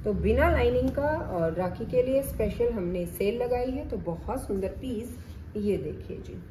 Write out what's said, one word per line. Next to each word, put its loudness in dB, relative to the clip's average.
तो 2
बिना 6
lining 4
का 0
और 0
राखी -2
के 4
लिए 4
special 0
हमने -2
sale 0
लगाई 0
है, -4
तो -4
बहुत -4
सुंदर -2
पीस -6
ये 2
देखिए -6
जी -12